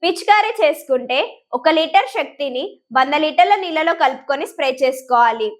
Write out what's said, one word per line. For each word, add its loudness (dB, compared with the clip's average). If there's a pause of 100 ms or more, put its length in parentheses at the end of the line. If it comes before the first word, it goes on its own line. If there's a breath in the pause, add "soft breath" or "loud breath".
పిచికారీ 2 (100)
చేసుకుంటే -2 (340)
ఒక 0
లీటర్ 2 (100)
శక్తిని -6 (320)
వంద 2 (100)
లీటర్ల 4 (100)
నీళ్ళలో -2 (100)
కలుపుకొని -4
స్ప్రే -2 (120)
చేసుకోవాలి. 0